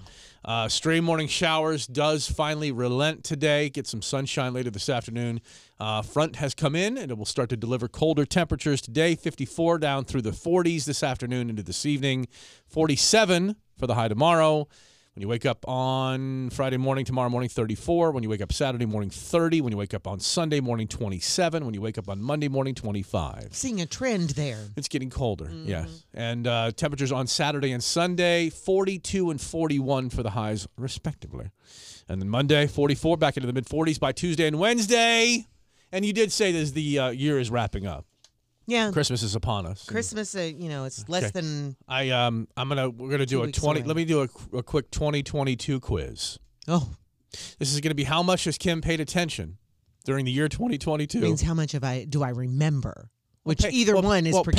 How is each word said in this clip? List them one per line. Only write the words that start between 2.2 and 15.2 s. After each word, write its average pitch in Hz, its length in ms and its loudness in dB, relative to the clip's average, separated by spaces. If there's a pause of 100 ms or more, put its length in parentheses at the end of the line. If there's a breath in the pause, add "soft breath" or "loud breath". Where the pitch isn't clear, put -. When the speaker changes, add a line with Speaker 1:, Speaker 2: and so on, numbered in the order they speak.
Speaker 2:
finally 151 420 -2
relent 123 540 0
today. 147 440 2
Get 135 180 -6
some 110 140 -6
sunshine 135 520 -2
later 127 160 -4
this 101 200 -6
afternoon. 117 520 -2 (380 loud breath)
Uh, 107 220 -2
front 147 360 -2
has 139 160 -2
come 147 220 0
in, 208 220 0
and 160 140 -8
it 110 60 -6
will 104 80 -8
start 120 240 -2
to 123 80 -2
deliver 117 320 -2
colder 151 360 2
temperatures 156 560 0
today. 156 340 2
Fifty-four 165 640 0
down 139 280 0
through 131 160 -2
the 107 120 -2
forties 170 520 2
this 147 180 -4
afternoon 123 460 -2
into 107 140 -4
this - 220 -6
evening. 135 420 0 (480 loud breath)
Forty-seven 180 800 4 (240)
for 127 80 -2
the 110 80 2
high 113 140 2
tomorrow. 156 580 4 (480 soft breath)
When 101 60 -10